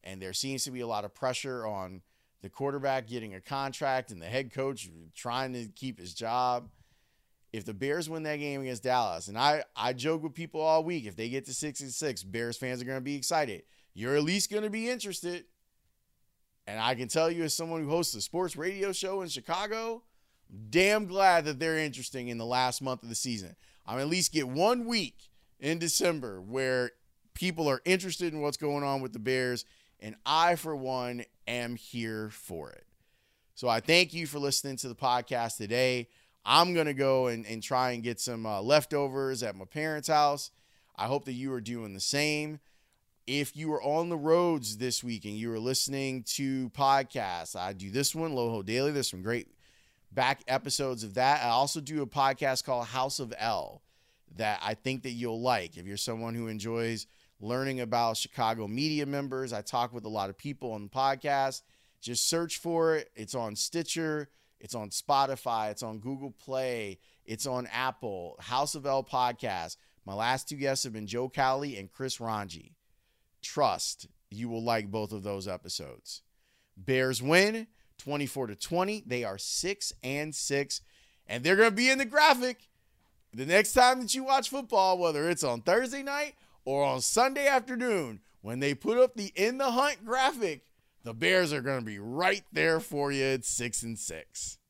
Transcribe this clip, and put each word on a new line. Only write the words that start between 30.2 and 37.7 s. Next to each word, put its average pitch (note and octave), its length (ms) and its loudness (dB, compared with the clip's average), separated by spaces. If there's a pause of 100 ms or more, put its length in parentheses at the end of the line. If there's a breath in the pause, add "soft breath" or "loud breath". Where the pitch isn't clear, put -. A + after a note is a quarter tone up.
I, E3 300 6
for D#3+ 200 -6
one, B2+ 480 -4 (240)
am A#2+ 300 -4
here A2 520 -6
for E2 420 -12
it. - 140 -20 (720)
So B2 140 -2
I A2+ 100 4
thank E3 340 4
you E3 140 -4
for C#3+ 120 -6
listening C#3 380 -2
to C3 120 -8
the A2+ 60 -10
podcast B2 600 0
today. A#2+ 540 0 (340 soft breath)
I'm E3 300 8
gonna D#3 200 2
go C3 340 4
and, A2+ 180 -4
and A2 180 -8
try B2+ 280 2